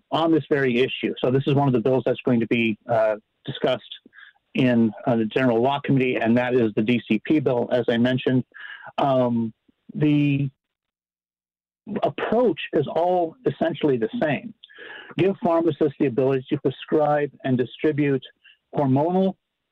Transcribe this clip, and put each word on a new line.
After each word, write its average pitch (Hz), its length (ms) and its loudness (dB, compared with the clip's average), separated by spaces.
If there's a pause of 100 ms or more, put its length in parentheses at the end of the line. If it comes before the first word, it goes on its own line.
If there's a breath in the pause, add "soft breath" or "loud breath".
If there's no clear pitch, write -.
(100)
on 160 220 0
this 151 180 2
very 131 300 2
issue. 110 380 -2
So - 120 0
this 135 160 0
is 147 80 2
one 143 120 2
of 131 60 2
the 120 80 2
bills 131 240 0
that's 127 220 -2
going 123 140 2
to 113 60 0
be, 117 300 0 (100)
uh, 110 300 2 (300)
discussed - 360 -2 (720 loud breath)
in, 117 380 2 (140)
uh, 123 100 2
the 113 80 0
General 117 380 2
Law 139 180 0
Committee, 127 360 0
and 113 200 2
that 123 180 0
is 113 220 2
the 113 60 2
D 120 260 2
C 107 160 0
P 156 160 2
bill, 127 320 0
as 123 160 0
I 120 80 0
mentioned. 127 480 2 (540 loud breath)
Um, 120 560 0 (400)
the 147 560 2 (1500)
approach 214 580 -2 (140)
is 143 120 0
all 175 500 -2 (100)
essentially 151 500 -2
the 110 140 -4 (100)
same. - 320 -4 (640 loud breath)
Give 190 240 2
pharmacists 165 560 0
the 147 80 0
ability 131 440 0
to 143 80 -2
prescribe 147 720 0 (140)
and 131 120 0
distribute 143 680 0 (520 soft breath)
hormonal, 160 600 2 (380)